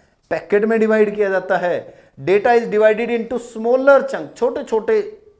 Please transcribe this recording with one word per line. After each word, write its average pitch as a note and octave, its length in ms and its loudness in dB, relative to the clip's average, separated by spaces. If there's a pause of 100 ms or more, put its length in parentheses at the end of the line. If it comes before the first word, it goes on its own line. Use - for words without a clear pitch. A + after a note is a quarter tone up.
(300)
Packet G3+ 340 0
में A3+ 160 0
divide G#3+ 360 2
किया G#3 140 0
जाता F#3 280 -2
है। F3 180 -2 (420)
Data G3 360 2
is A#3 160 0
divided G#3+ 420 2
into A#3 300 -4
smaller C4 640 2
chunk, F#3+ 320 -8
छोटे C4 280 -2
छोटे A3 380 -2 (380)